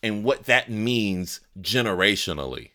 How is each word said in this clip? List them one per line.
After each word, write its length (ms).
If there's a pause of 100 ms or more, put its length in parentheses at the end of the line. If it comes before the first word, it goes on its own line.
and 220
what 200
that 260
means 680 (200)
generationally. 1160